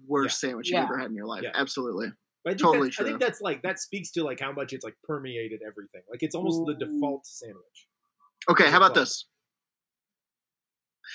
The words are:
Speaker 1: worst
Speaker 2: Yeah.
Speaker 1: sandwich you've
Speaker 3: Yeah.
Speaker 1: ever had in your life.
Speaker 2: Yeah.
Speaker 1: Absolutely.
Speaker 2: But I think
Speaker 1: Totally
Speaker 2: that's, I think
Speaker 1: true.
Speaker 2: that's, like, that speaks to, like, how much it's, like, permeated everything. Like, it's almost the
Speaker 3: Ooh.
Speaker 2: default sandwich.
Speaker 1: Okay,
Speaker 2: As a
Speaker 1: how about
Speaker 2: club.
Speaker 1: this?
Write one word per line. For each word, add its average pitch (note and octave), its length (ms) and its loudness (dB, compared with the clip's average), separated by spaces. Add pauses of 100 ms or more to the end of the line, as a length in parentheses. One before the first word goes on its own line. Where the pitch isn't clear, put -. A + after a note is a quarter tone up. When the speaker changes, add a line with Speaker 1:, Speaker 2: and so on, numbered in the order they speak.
Speaker 1:
worst C#3 360 2
Speaker 2:
Yeah. C3+ 60 0
Speaker 1:
sandwich A#2+ 200 -6
you've - 80 2
Speaker 3:
Yeah. E3 60 4
Speaker 1:
ever C3 160 -2
had B2+ 100 -6
in A2 60 -6
your G#2 100 -6
life. A2 180 -6
Speaker 2:
Yeah. A#2 120 -6
Speaker 1:
Absolutely. A#2+ 580 -2 (300)
Speaker 2:
But E3+ 80 -2
I - 20 0
think G3 80 -2
Speaker 1:
Totally D#3 280 6
Speaker 2:
that's, - 100 -8
I G#3 40 2
think B3+ 160 -2
Speaker 1:
true. B3 80 2
Speaker 2:
that's, - 140 -4
like, D#3 220 -2
that F#3+ 160 -4
speaks - 320 -8
to, E3+ 120 -2
like, C3 160 -4
how C#3 140 -4
much C#3 180 -6
it's, B2+ 140 -8
like, A2 180 -10
permeated A#2 640 -6
everything. G2+ 400 -16
Like, B2 140 -8
it's - 140 -4
almost E3 320 0
the D3 60 -2
Speaker 3:
Ooh. C3+ 40 -6
Speaker 2:
default C3+ 480 -4
sandwich. - 640 -18 (600)
Speaker 1:
Okay, F3+ 160 8
Speaker 2:
As D3 40 8
a - 20 4
Speaker 1:
how E3+ 60 8
about F#3+ 160 8
Speaker 2:
club. C#3 140 6
Speaker 1:
this? - 180 -8 (1900)